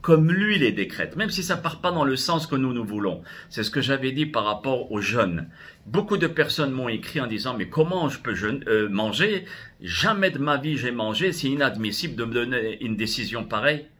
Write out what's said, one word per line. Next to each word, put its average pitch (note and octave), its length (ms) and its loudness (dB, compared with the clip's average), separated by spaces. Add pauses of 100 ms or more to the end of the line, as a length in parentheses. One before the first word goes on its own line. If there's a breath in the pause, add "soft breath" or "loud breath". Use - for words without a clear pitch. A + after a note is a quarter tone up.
comme D#3+ 320 6
lui G3+ 260 4
les A#2+ 140 4
décrète, F#2 420 -4
même G3+ 160 -2
si F#3 140 -4
ça F3+ 120 -2
part D#3 240 -6
pas F3+ 120 0
dans E3 100 2
le C3+ 140 2
sens D#3+ 320 0
que C#3+ 80 0
nous, C3 160 2
nous A#2+ 120 -2
voulons. G2+ 380 -2 (260 loud breath)
C'est - 140 -6
ce G#2 80 -2
que C#3+ 100 0
j'avais C3 300 0
dit C#3+ 160 0
par A#2+ 180 0
rapport A#2+ 460 -2
aux G#2 100 0
jeûnes. G2 480 0 (380 loud breath)
Beaucoup G3+ 300 0
de E3+ 100 2
personnes D3+ 460 0
m'ont C3 160 -2
écrit A2+ 320 -4
en B2 80 -2
disant, « A2 300 -4
Mais F#2+ 100 -4
comment D#3+ 400 2
je - 100 -6
peux A2+ 160 -4
jeûne-, G#2+ 320 -2
euh, G#2+ 220 4
manger ? A2 560 0 (360 loud breath)
Jamais F#3+ 500 2
de D3 80 -6
ma C#3+ 180 2
vie D3 200 0
j'ai B2 140 -2
mangé, A#2 420 0
c'est - 160 -2
inadmissible A#2 680 0
de A2+ 80 -2
me A2+ 100 -6
donner A#2+ 480 0
une A2+ 140 -2
décision G#2+ 480 -4
pareille. » C#3 420 0 (140)